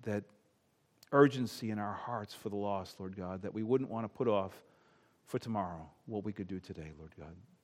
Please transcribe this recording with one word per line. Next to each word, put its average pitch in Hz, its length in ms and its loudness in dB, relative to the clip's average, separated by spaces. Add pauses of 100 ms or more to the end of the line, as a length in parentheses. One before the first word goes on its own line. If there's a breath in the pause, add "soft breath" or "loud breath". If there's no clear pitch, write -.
that 104 220 -2 (880)
urgency 127 580 6
in 107 80 -2
our 104 160 -2
hearts 110 400 -6
for - 140 -10
the 101 80 -4
lost, 101 440 -2
Lord 95 160 -8
God, 92 260 -6
that 98 100 -4
we 110 100 -2
wouldn't 131 280 2
want 113 140 -2
to 107 40 -6
put 123 200 0
off 98 240 4 (760 soft breath)
for - 120 -4
tomorrow 90 500 -4 (180)
what 107 180 -4
we 107 80 -4
could 98 160 -6
do 95 120 -6
today, 80 380 -12
Lord 78 200 -16
God, 78 160 -14 (300)